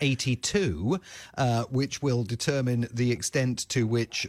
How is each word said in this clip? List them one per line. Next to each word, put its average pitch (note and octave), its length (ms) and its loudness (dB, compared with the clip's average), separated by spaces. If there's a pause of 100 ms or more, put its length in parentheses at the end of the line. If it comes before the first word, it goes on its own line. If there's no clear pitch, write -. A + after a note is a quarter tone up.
eighty-two, C3 1000 0 (380)
uh, A#2+ 280 2
which C3 360 -2
will B2 220 2
determine B2 680 0
the A#2+ 200 2
extent B2+ 580 0
to A#2+ 160 2
which A#2 440 0